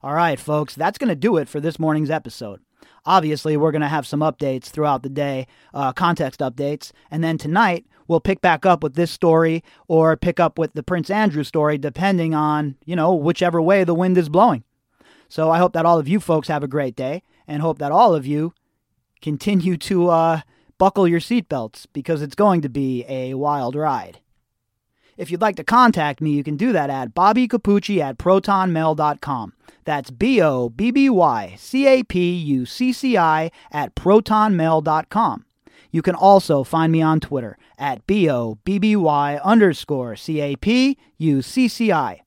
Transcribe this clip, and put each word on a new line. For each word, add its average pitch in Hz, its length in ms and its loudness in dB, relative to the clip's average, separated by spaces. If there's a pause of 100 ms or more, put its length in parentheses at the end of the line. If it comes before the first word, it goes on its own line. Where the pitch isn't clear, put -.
All 139 100 -8
right, 160 260 0
folks, 151 360 -4
that's 160 240 -4
gonna 226 180 -2
do 175 220 0
it 139 100 -4
for 151 100 -10
this 156 200 -6
morning's 156 320 -2
episode. 113 500 -8 (480)
Obviously, 156 480 2
we're 151 140 2
gonna 151 180 -2
have 147 180 -4
some 147 120 -6
updates 143 460 -4
throughout 143 400 -4
the 139 40 -8
day, 135 380 -6 (260)
uh, 135 200 -4
context 170 480 -2
updates. 139 500 -6 (180)
And 156 140 -6
then 165 160 -2
tonight, 175 480 0 (220)
we'll 165 100 2
pick 190 220 -2
back 170 260 2
up 170 160 4
with 143 120 -4
this 165 180 -2
story 165 500 2 (240)
or 160 300 4
pick 175 240 -2
up 165 180 0
with 160 140 -2
the 151 100 -8
Prince - 260 -4
Andrew 190 360 0
story, 151 340 0
depending 165 560 -2
on, 151 400 -2 (100)
you 175 120 -6
know, 170 180 2
whichever 165 480 0
way 185 220 4
the 170 100 0
wind 185 240 2
is 165 100 0
blowing. 170 360 2 (640)
So 160 220 0
I 165 80 4
hope 180 160 2
that 165 120 0
all 170 140 4
of 139 80 -6
you 202 100 0
folks 160 300 -2
have 147 160 -4
a 139 40 -8
great 135 280 -4
day 135 260 -8 (240)
and 151 160 -8
hope 160 160 -2
that 143 140 -4
all 202 200 6
of 143 140 0
you 151 280 -4 (680)
continue 175 540 0
to, 175 320 0
uh, 165 320 2 (360)
buckle 190 300 2
your 170 140 2
seatbelts 151 720 -6
because 147 300 -4
it's 143 120 -10
going 196 280 4
to 139 60 -6
be 127 400 -4
a 131 260 -8
wild 139 420 -4
ride. 127 420 -4 (1000)
If 170 140 -10
you'd 170 100 -6
like 208 160 0
to 156 80 -12
contact 175 560 4
me, 156 120 0
you 143 120 -2
can 151 120 -6
do 233 160 0
that 147 180 0
at 131 240 -6
bobby 220 340 4
capucci 202 520 0
at 139 180 -6
protonmail 185 760 2
dot 151 280 -2
com. 120 320 -6 (300)
That's 143 260 -6
B 214 320 2
O 131 260 0
B 165 220 -2
B 277 180 4
Y 127 480 2
C 269 300 -2
A 262 160 6
P 180 320 -2
U 143 320 -2
C 254 260 -2
C 247 240 0
I 160 340 2 (220)
at 147 220 -6
protonmail 190 880 2
dot 156 240 -2
com. - 380 -4 (440)
You 160 120 -2
can 180 120 0
also 185 500 4
find 160 280 0
me 160 80 2
on 156 200 2
Twitter 120 360 -10 (220)
at 131 280 -6
B 190 220 2
O 117 360 -4
B 196 140 -2
B 214 160 2
Y 147 480 0
underscore 151 760 2
C 151 260 -6
A 143 140 -4
P 254 420 0 (180)
U 147 240 0
C 247 260 -2
C 220 240 -2
I. 131 360 -2